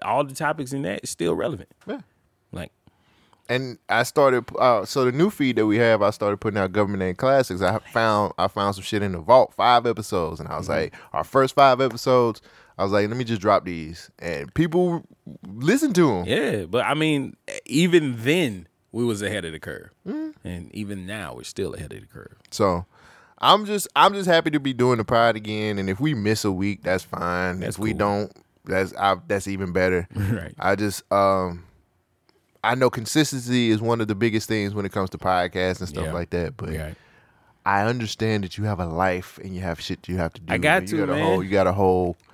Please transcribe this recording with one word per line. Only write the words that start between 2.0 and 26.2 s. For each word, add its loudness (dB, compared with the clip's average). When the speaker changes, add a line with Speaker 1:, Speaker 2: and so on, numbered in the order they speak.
Speaker 1:
Like, -12
Speaker 2:
And -4
I 2
started, 4
uh, 4
so 0
the 2
new 2
feed 0
that 4
we 4
have, 4
I 4
started -2
putting -2
out 0
Government 0
Name -2
Classics. 2
I 2
found, 0
I 2
found -2
some -12
shit -2
in -2
the -6
vault, 6
five 4
episodes. -2
And -10
I -8
was -8
Speaker 1:
Mm-hmm. 0
Speaker 2:
like, -4
our -2
first 2
five 6
episodes, 2
I 0
was 0
like, 4
"Let -6
me -2
just -2
drop 4
these." -10
And -8
people 0
listen 0
to 4
'em. -2
Speaker 1:
Yeah, -2
but -2
I 0
mean, -2
even 4
then, -2
we -2
was -2
ahead -4
of -8
the -12
curve. -14
Speaker 2:
Mm-hmm. -10
Speaker 1:
And -12
even -10
now, -10
we're -16
still -8
ahead -14
of -16
the -20
curve. -20
Speaker 2:
So 0
I'm 4
just, -4
I'm 6
just -4
happy 4
to 0
be -4
doing 2
the -2
pod 4
again. -4
And -2
if -4
we 0
miss 0